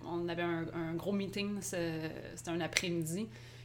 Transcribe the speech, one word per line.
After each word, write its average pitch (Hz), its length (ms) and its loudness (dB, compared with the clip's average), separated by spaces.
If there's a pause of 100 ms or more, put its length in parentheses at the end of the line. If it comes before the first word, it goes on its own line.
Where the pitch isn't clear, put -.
on 175 240 0
avait 170 140 2
un, 170 300 2
un 165 200 0
gros 170 200 0
meeting, 202 480 0
c'est, 165 500 0 (240)
c'était 175 160 -4
un 170 100 2
après-midi, 170 680 2 (380)